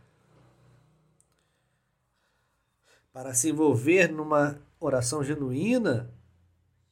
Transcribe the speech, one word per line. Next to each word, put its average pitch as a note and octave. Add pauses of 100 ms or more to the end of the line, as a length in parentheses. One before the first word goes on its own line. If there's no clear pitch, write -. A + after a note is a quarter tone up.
(3000)
para C3
se C#3+
envolver D#3
numa D3 (180)
oração C3+
genuína D3 (800)